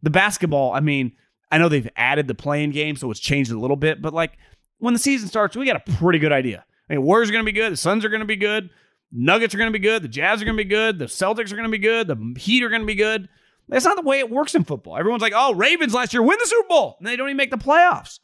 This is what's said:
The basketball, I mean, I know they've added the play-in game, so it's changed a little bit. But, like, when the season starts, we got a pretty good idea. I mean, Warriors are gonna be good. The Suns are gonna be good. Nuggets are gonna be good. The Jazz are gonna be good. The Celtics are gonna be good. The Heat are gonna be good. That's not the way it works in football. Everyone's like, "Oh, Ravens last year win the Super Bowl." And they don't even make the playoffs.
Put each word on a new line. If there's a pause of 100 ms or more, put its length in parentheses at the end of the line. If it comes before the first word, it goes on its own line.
The
basketball,
I
mean, (380)
I
know
they've
added
the
play-in
game,
so
it's
changed
a
little
bit.
But,
like, (400)
when
the
season
starts,
we
got
a
pretty
good
idea. (240)
I
mean,
Warriors
are
gonna
be
good.
The
Suns
are
gonna
be
good. (400)
Nuggets
are
gonna
be
good.
The
Jazz
are
gonna
be
good.
The
Celtics
are
gonna
be
good.
The
Heat
are
gonna
be
good. (400)
That's
not
the
way
it
works
in
football.
Everyone's
like,
"Oh,
Ravens
last
year
win
the
Super
Bowl."
And
they
don't
even
make
the
playoffs.